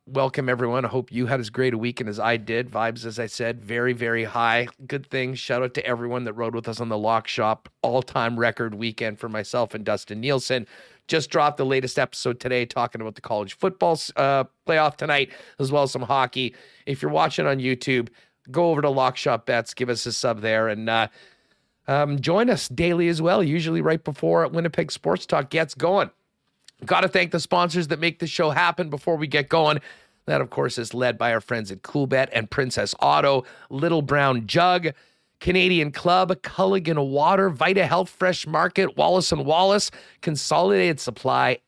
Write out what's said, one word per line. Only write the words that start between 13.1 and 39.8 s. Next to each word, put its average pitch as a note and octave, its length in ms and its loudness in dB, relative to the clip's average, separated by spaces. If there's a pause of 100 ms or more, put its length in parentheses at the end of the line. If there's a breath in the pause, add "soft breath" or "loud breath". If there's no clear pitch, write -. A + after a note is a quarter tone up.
the - 60 -20
college G#2 320 -6
football, F#3 440 0 (200)
uh, C3+ 260 2 (240)
playoff D#3 300 2
tonight, D3 340 0 (260 loud breath)
as C3+ 140 -2
well D3 120 4
as C3+ 80 0
some B2+ 100 -6
hockey. B2+ 520 0 (320 loud breath)
If C#3 160 -6
you're D3+ 100 -2
watching D#3+ 360 0
on C3+ 120 0
YouTube, B2+ 500 -2 (420 soft breath)
go E3+ 200 2
over D3 100 0
to D3 80 2
Lock C3 260 2
Shop A#2 300 -2
Bets, A#2 280 -2
give B2+ 140 -4
us A#2+ 180 -2
a A#2+ 60 -6
sub A2+ 300 -2
there, A2 260 2
and, A2 220 -4
uh, A2+ 180 2 (800 soft breath)
um, C#3+ 320 0
join F3+ 300 2
us G3 180 0
daily E3+ 400 0
as E3 140 0
well, F3+ 200 4
usually E3 380 0
right D#3+ 240 0
before E3 460 0
Winnipeg E3 420 -2
Sports F3 340 -2
Talk C#3+ 240 -2
gets D#3+ 240 -2
going. E3 360 0 (760)
Gotta F3+ 220 4
thank F3 240 2
the E3+ 80 0
sponsors F3 480 2
that D3 120 -2
make E3 200 0
the E3+ 80 -2
show D#3 240 0
happen E3+ 400 2
before D#3 240 -2
we D#3 100 -2
get C#3+ 240 0
going. D3+ 300 4 (480 loud breath)
That, C#3+ 140 2
of B2 100 -8
course, C#3 260 -2
is A#2 160 -6
led A#2+ 240 0
by A#2+ 160 0
our A2+ 80 0
friends A2 300 -6
at F#2+ 100 -12
Coolbet C3+ 500 0
and A2+ 200 -2
Princess B2 500 -2
Auto, C#3+ 440 4 (260 loud breath)
Little D#3 320 0
Brown C3+ 420 2
Jug, F3 440 2 (500 soft breath)
Canadian F3+ 520 2
Club, F3+ 380 2 (140)
Culligan E3+ 640 0
Water, F3+ 400 4
Vita F3 380 2
Health F3 220 0
Fresh F3+ 360 -2
Market, E3+ 500 0
Wallace E3+ 360 4
and D3+ 120 0
Wallace, F#3+ 460 4 (320 loud breath)